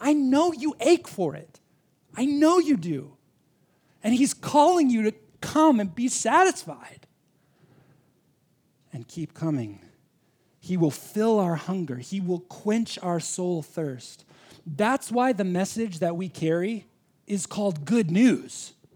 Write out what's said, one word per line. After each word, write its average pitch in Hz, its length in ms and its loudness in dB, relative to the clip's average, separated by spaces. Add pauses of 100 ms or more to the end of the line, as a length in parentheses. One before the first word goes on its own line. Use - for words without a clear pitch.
I 294 120 2
know 294 400 2
you 285 280 -4
ache 320 280 2
for 165 260 -4
it. - 240 -20 (580)
I 240 80 -2
know 302 340 4
you 302 180 4
do. 156 400 -6 (880)
And 226 100 2
he's 254 180 2
calling 302 560 4
you 226 140 2
to 214 100 0 (280)
come 302 400 4
and 190 120 -4
be 240 160 -4
satisfied. - 1000 0 (1900)
And 120 160 -14
keep - 260 -12
coming. 123 460 -4 (800)
He 180 160 -6
will 165 140 2
fill 214 500 -2
our 175 160 0
hunger. 160 400 -6
He 185 240 -8
will 175 200 -4
quench 214 600 -4
our 175 180 -2
soul 180 420 -4
thirst. 139 640 -10 (420)
That's 208 440 -2
why 247 220 2
the 196 120 -2
message 185 560 -4
that 170 160 -2
we 185 120 -6
carry 175 580 -2 (400)
is 202 200 -4
called 180 400 -4
good 196 240 2
news - 640 2 (220)